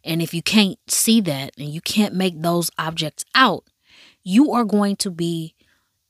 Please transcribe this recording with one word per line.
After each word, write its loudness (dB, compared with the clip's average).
And -2
if -4
you -4
can't 2
see 2
that -6
and -10
you -10
can't 0
make -2
those 0
objects -6
out, 2
you 4
are 0
going 2
to -6
be -6